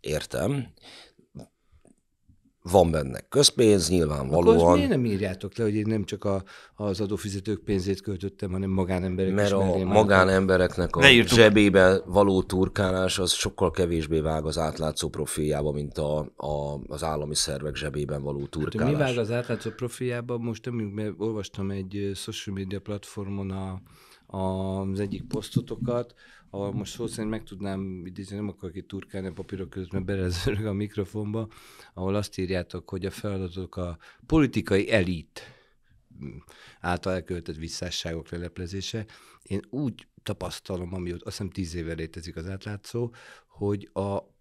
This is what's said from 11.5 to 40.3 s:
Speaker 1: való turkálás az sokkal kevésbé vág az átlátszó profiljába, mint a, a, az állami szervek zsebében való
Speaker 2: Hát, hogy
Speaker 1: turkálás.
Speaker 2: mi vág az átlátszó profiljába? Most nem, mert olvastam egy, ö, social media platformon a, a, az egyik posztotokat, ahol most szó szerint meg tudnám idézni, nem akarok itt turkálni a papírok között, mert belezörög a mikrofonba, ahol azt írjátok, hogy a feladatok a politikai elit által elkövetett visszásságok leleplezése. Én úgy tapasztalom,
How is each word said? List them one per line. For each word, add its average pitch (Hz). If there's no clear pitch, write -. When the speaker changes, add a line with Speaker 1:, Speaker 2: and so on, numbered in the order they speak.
Speaker 1:
való 92
turkálás 92
az 90
sokkal -
kevésbé 80
vág 78
az 78
átlátszó 78
profiljába, 76
mint 73
a, 76
a, 73
az 80
állami 76
szervek 73
zsebében 71
való 71
Speaker 2:
Hát, 71
hogy 76
Speaker 1:
turkálás. 110
Speaker 2:
mi 147
vág 127
az 110
átlátszó 120
profiljába? 120
Most 117
nem, 123
mert 107
olvastam 98
egy, 98
ö, 101
social -
media 98
platformon 98
a, 95
a, 95
az 98
egyik 101
posztotokat, 120
ahol 98
most 101
szó 117
szerint 107
meg 110
tudnám 95
idézni, 95
nem 104
akarok 92
itt 90
turkálni 95
a 92
papírok 92
között, 92
mert 95
belezörög 98
a 104
mikrofonba, 104
ahol 95
azt 101
írjátok, 90
hogy 95
a 95
feladatok 92
a 87
politikai 117
elit 90
által 90
elkövetett 87
visszásságok 82
leleplezése. 90
Én 98
úgy 123
tapasztalom, 90